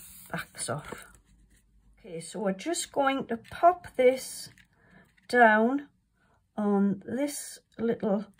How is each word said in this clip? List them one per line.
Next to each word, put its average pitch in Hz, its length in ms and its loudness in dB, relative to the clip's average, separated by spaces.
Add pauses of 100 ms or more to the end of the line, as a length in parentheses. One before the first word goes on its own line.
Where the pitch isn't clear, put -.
(300)
backs - 400 -12
off. - 360 -10 (920)
Okay, 170 220 -14
so 185 200 -12
we're 202 120 -2
just 311 400 -6
going 269 360 0
to 233 100 -6
pop 349 580 2
this - 540 0 (800)
down 240 580 4 (720)
on 202 480 0
this - 540 -6 (180)
little 220 480 -2 (140)